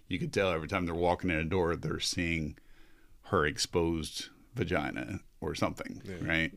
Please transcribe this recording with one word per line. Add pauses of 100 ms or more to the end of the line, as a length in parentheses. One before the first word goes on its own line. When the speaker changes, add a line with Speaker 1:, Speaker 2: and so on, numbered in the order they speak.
Speaker 1:
you
could
tell
every
time
they're
walking
in
a
door,
they're
seeing (680)
her
exposed (260)
vagina (200)
or
something,
Speaker 2:
Yeah.
Speaker 1:
right?